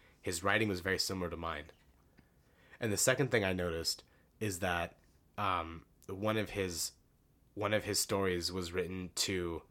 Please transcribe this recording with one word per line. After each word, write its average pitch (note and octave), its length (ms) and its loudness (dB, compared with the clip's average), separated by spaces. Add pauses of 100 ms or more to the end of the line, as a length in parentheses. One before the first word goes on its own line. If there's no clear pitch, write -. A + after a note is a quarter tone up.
(220)
his F2 220 -4
writing G#2 240 4
was F#2 120 0
very F#2 180 0
similar F#2 320 -2
to E2 60 -8
mine. D#2+ 280 -6 (1120)
And A2 140 -2
the G2 40 0
second B2+ 360 4
thing A2+ 100 4
I F#2+ 100 2
noticed F2 520 -2 (340)
is F#2+ 220 -4
that, F2 340 0 (420)
um, E2+ 460 -2 (260)
one G#2 280 0
of G#2 140 0
his, F2+ 420 -2 (600)
one G#2 180 0
of G2+ 120 2
his G2+ 140 0
stories F2+ 540 2
was F2+ 180 -4
written F2+ 460 -2
to, F2 540 -2